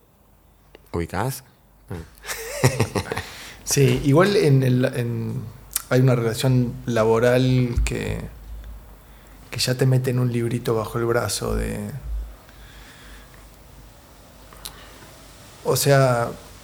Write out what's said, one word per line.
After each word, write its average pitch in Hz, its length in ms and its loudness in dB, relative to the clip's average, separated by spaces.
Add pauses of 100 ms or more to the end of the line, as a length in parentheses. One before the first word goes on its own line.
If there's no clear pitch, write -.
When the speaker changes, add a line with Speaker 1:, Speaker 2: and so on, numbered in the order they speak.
(920)
Speaker 1:
¿Ubicás? 90 520 -6 (460)
Ah. 95 40 -12 (680)
<laughs> - 500 -2 (520)
Speaker 2:
Sí, 131 400 2
igual 175 320 4
en 139 260 4
el, 127 220 2
en, 117 580 -4 (480)
hay 131 100 4
una 127 140 6
relación 120 580 0 (140)
laboral 123 880 4 (100)
que, 107 360 -4 (1300)
que - 80 -10
ya 127 160 0
te 131 120 2
mete 127 240 2
en 127 100 0
un 123 100 0
librito 120 460 -2
bajo 110 240 -4
el 117 40 0
brazo 117 520 -2
de... 110 340 -6 (3750)
o 151 120 2
sea, 131 520 4 (360)